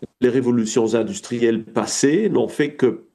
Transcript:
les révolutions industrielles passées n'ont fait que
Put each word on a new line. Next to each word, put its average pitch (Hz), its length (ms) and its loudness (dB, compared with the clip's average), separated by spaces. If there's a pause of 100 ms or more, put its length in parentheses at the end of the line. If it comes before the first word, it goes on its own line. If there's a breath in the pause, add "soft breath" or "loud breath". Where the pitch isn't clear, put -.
(220)
les 123 80 4
révolutions 117 640 0
industrielles 113 720 0
passées 147 640 0
n'ont 120 180 0
fait 147 260 -4
que - 420 0